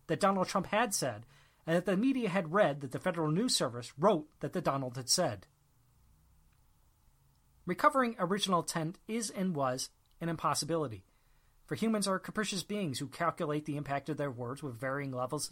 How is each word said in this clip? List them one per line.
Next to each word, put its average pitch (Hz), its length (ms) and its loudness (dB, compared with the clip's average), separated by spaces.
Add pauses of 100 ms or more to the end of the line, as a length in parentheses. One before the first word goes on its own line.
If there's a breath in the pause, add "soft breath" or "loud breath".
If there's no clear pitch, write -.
that 156 140 0
Donald 190 260 4
Trump 190 220 0
had 214 260 2
said, 117 320 -2 (400 soft breath)
and 160 80 2
that 175 100 4
the 190 120 2
media 247 320 2
had 165 240 0
read 156 280 4
that 135 120 -8
the 143 80 -4
Federal 165 300 0
News 220 260 2
Service 123 420 -2
wrote 180 300 4 (100)
that 139 140 -6
the 185 80 -4
Donald 135 360 -2
had 127 140 -4
said. 127 380 0 (2250)
Recovering 254 540 4
original 190 400 2
intent 160 380 -4 (100)
is 220 220 -4
and 185 260 -2
was 131 340 -2 (300)
an 165 80 -4
impossibility, 151 760 -2 (600)
for - 100 -6
humans 214 320 0
are 190 140 0
capricious 196 420 -4
beings 180 380 -4
who 139 80 -4
calculate 151 560 -2
the 147 120 -4
impact 139 320 -4
of 151 80 -2
their 143 140 -2
words 123 320 -8
with 127 160 -8
varying 135 320 -4
levels 127 420 -4